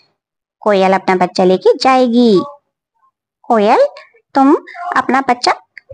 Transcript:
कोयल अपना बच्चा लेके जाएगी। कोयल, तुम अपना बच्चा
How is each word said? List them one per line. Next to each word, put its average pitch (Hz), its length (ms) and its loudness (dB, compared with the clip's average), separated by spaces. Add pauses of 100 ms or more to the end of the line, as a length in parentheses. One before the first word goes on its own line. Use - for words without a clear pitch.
(600)
कोयल 190 340 0
अपना 190 220 -2
बच्चा 180 280 -2
लेके 185 340 2
जाएगी। 240 600 2 (1040)
कोयल, 233 460 0 (460)
तुम 277 240 2 (400)
अपना 254 240 -2
बच्चा 262 320 -4 (400)